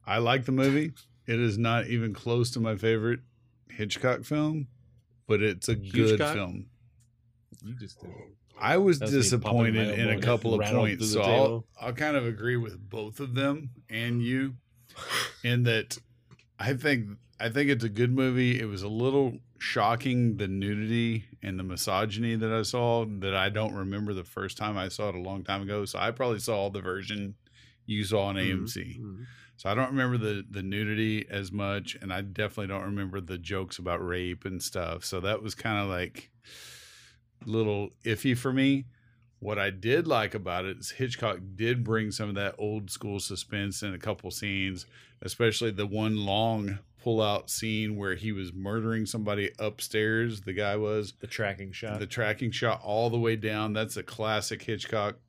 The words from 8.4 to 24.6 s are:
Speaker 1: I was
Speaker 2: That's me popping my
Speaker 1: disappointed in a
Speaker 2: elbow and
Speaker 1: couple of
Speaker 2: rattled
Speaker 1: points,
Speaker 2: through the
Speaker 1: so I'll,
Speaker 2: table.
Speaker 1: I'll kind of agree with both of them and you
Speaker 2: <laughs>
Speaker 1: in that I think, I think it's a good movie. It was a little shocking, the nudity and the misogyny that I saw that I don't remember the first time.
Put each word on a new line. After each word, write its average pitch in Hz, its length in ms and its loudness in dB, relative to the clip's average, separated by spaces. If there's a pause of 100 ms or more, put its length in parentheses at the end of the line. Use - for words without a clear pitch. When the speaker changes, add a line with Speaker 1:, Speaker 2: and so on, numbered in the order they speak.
Speaker 1:
I 151 200 4
was 185 220 6
Speaker 2:
That's 110 120 0
me 139 60 6
popping 120 400 4
my 113 120 6
Speaker 1:
disappointed 110 60 4
in 110 120 4
a 104 40 0 (120)
Speaker 2:
elbow 110 100 4
and 98 80 2
Speaker 1:
couple 113 320 4
of 104 60 4
Speaker 2:
rattled 107 200 4
Speaker 1:
points, 104 180 4
Speaker 2:
through 107 100 0
the 104 40 2
Speaker 1:
so 101 180 4
I'll, 123 140 8
Speaker 2:
table. 113 220 0 (120)
Speaker 1:
I'll 123 140 -4
kind 151 240 0
of 127 100 2
agree 117 300 0
with 101 320 -4
both 107 320 -8
of 131 140 -4
them 139 340 0 (220)
and 120 320 0
you 131 320 0 (440)
Speaker 2:
<laughs> - 460 -6
Speaker 1:
in 123 200 4
that 113 340 2 (600)
I 117 140 0
think, 123 360 2 (300)
I 113 120 0
think 143 180 2
it's 120 160 4
a 110 60 0
good 123 240 4
movie. 127 440 4
It 113 60 -2
was 101 180 -6
a 101 60 -6
little 127 480 2 (220)
shocking, 117 800 2
the 101 100 0
nudity 107 760 0 (180)
and 98 160 -4
the 92 60 -4
misogyny 104 720 0
that 110 140 0
I 113 120 2
saw 117 420 2 (140)
that 95 160 -2
I 95 160 4
don't 104 240 -2
remember 101 400 -2
the 90 100 -6
first - 320 -6
time. 107 220 -2